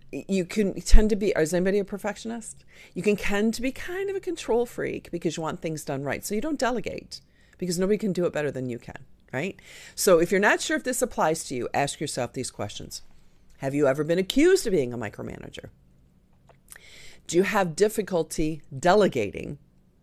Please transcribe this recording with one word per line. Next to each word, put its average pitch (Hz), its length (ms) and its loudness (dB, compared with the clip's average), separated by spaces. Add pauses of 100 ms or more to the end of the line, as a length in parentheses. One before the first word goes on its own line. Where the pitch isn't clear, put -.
(120)
Y-, 139 160 -10
you 190 160 0
can 196 360 -2
tend 208 300 8
to 220 60 2
be, 196 200 -2
is 156 160 0
anybody 185 260 0
a 196 60 -2
perfectionist? 220 800 -10 (300)
You 180 80 -8
can 208 140 2
tend 214 380 0
to - 80 -6
be 262 100 -2
kind 381 380 -6
of 392 60 -6
a 381 40 -4
control 240 460 -2
freak - 440 -8
because 170 260 -4
you 165 60 -6
want 156 180 -6
things 160 240 -6
done 139 180 -4
right. 135 220 -4
So 202 100 -4
you 220 60 0
don't 302 180 -2
delegate - 640 -4 (380)
because 175 200 -2
nobody 190 200 2
can 202 140 -2
do 175 140 0
it 139 60 0
better 151 180 -2
than 127 180 -6
you 120 100 -6
can, - 260 -16 (280)
right? 151 280 -4 (340)
So 180 240 6
if 170 120 4
you're 196 100 4
not 247 200 6
sure 311 160 -2
if 233 80 -6
this 254 180 -2
applies 175 420 0
to - 100 -8
you, 120 200 -4
ask 139 260 -2
yourself 135 320 -4
these 131 180 -6
questions. - 520 -10 (560)
Have 135 160 -4
you 147 120 4
ever 139 180 2
been 170 140 2
accused 320 480 4
of 208 60 0
being 131 200 0
a 117 60 -8
micromanager? - 720 -10 (1600)
Do - 100 -2
you 180 80 6
have 190 320 0
difficulty 175 840 0 (140)
delegating? 147 800 2 (440)